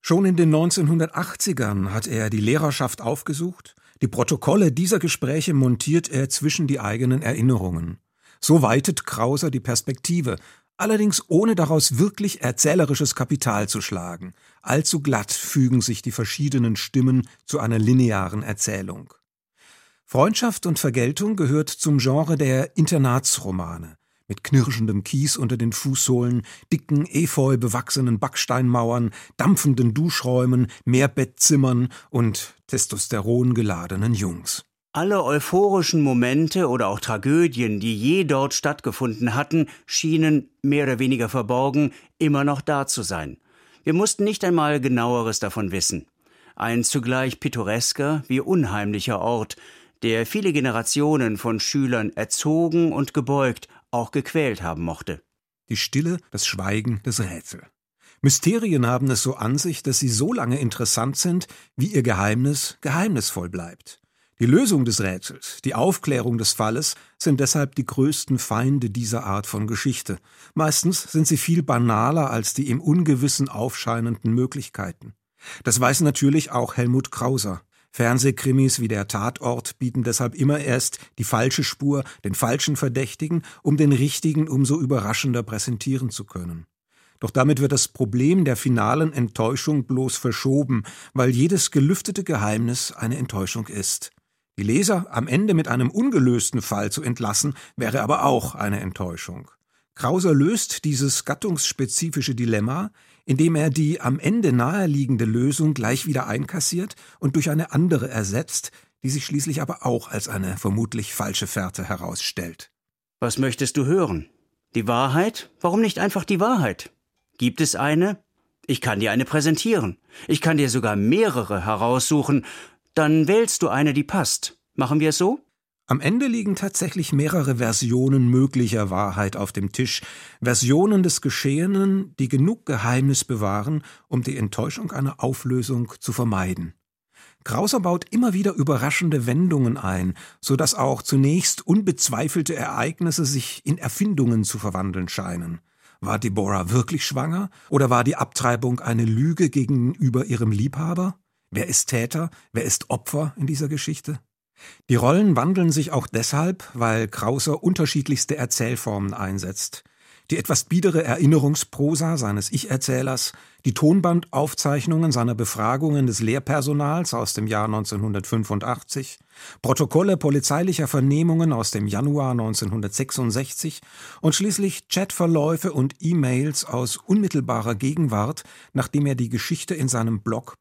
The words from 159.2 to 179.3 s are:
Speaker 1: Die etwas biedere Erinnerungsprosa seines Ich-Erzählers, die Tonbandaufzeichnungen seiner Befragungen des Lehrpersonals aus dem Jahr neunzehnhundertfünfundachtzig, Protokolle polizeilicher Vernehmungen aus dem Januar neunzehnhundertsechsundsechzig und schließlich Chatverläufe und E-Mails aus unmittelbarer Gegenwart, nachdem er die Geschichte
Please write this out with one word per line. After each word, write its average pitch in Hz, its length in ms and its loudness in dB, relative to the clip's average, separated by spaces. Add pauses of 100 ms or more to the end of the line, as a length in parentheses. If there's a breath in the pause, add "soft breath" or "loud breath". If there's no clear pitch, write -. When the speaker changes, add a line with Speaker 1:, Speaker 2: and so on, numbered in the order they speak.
Speaker 1:
Die 160 60 2
etwas - 260 -2
biedere 165 400 2
Erinnerungsprosa 151 1120 2
seines 104 340 -2
Ich-Erzählers, 131 840 -2 (320 loud breath)
die 123 80 2
Tonbandaufzeichnungen 160 1400 2
seiner 117 240 0
Befragungen 127 720 0
des 107 140 -2
Lehrpersonals 143 920 0
aus 117 200 -4
dem 107 120 -4
Jahr 107 220 0
neunzehnhundertfünfundachtzig, 107 1500 -4 (420 loud breath)
Protokolle 165 540 2
polizeilicher 147 720 0
Vernehmungen 160 640 2
aus 113 200 -2
dem 107 160 -2
Januar 131 480 0
neunzehnhundertsechsundsechzig 113 1500 -4 (400 loud breath)
und 160 120 2
schließlich 196 540 -2
Chatverläufe 165 840 0
und 139 260 0
E-Mails 143 640 0
aus 123 320 -4
unmittelbarer 123 800 0
Gegenwart, 135 680 0 (260 loud breath)
nachdem 143 360 0
er 135 80 0
die 120 140 -2
Geschichte 160 460 -4